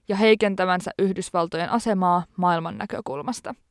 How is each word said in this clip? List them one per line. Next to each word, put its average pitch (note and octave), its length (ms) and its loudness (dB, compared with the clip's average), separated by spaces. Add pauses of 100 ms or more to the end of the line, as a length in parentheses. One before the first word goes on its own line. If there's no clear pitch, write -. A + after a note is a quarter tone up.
ja G3+ 80 -2
heikentävänsä G3 840 2
Yhdysvaltojen F3+ 680 -2
asemaa F#3 540 2 (140)
maailman E3+ 400 0
näkökulmasta. - 760 -8 (160)